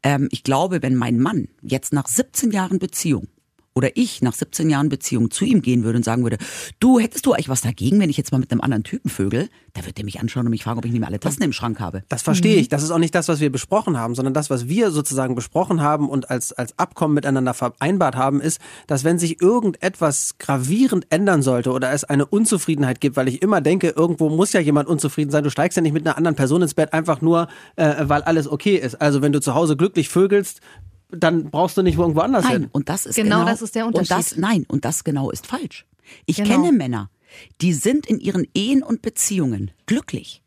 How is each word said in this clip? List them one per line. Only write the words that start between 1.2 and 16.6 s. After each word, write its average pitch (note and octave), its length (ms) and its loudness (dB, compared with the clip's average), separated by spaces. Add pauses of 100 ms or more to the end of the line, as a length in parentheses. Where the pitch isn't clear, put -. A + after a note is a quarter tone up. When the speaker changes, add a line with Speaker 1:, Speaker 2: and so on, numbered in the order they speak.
Speaker 1:
jetzt - 320 -4
nach C#3+ 140 0
siebzehn - 440 -2
Jahren F#3 280 -2
Beziehung E3 480 -2 (460)
oder B2+ 220 2
ich - 280 0
nach B2 100 0
siebzehn - 380 -2
Jahren C#3+ 180 2
Beziehung A#2 400 0
zu - 160 -2
ihm A#3 160 4
gehen B2 220 2
würde A2+ 140 0
und A#2 60 2
sagen A#2 200 0
würde, A2 160 -2 (400)
"Du, B3+ 200 6
hättest - 280 -2
du A#3+ 60 4
eigentlich - 160 -2
was C3 120 -2
dagegen, C3+ 380 2
wenn F3+ 100 2
ich D3 80 0
jetzt - 140 -4
mal C3 80 2
mit - 120 -2
einem A#2+ 100 0
anderen B2 220 0
Typen - 280 -8
vögel?" A2 380 -2 (240)
Da F2 120 -10
wird - 140 -14
der G#2 60 -8
mich G2+ 140 -10
anschauen A#2 280 -2
und - 20 0
mich A2+ 140 -2
fragen, A2+ 160 -4
ob A#2 60 -8
ich A#2+ 60 -4
nicht A#2+ 80 0
mehr A2+ 80 -2
alle G2+ 120 -6
Tassen D3 240 -4
im C#3+ 100 0
Schrank - 260 -4
habe. F#2 300 -6
Speaker 2:
Das - 140 -4
verstehe F3 320 2
Speaker 3:
Mhm. E3 60 6
Speaker 2:
ich. B2 80 -2
Das C#3+ 120 0
ist D#3 80 -4
auch E3+ 80 0
nicht D#3+ 160 0
das, E3+ 140 0
was D#3 120 0
wir D3 120 2
besprochen F3+ 480 -2
haben, A#2 160 -4
sondern C3 180 -2
das, D3 160 -2
was A#2+ 180 -2
wir G3+ 220 2
sozusagen C3+ 460 -2
besprochen E3 460 -2
haben D3 280 0
und C3+ 220 -4
als, B2 220 -4
als - 260 -8